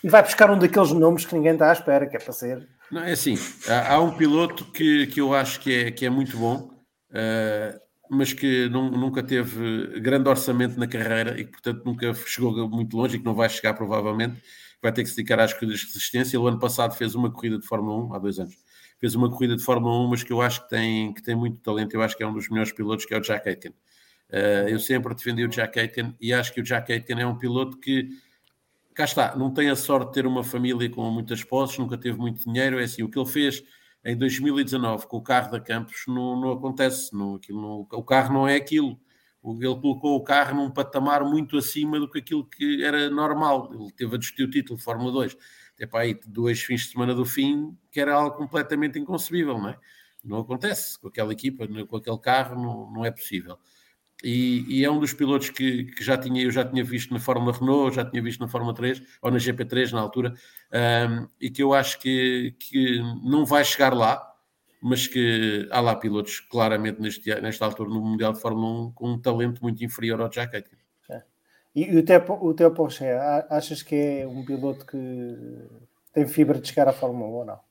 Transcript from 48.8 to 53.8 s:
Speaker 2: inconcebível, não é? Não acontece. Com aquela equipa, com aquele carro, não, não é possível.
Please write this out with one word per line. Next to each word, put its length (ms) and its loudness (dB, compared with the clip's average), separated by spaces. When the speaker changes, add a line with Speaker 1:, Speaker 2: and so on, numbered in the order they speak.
Speaker 2:
inconcebível, 600 -2
não 120 -6
é? 80 -14
Não 140 -6
acontece. 600 -6
Com 80 -16
aquela 240 -4
equipa, 340 -6
com 300 -10
aquele 220 -6
carro, 420 0
não, 320 -8
não 120 -6
é 60 -2
possível. 480 -10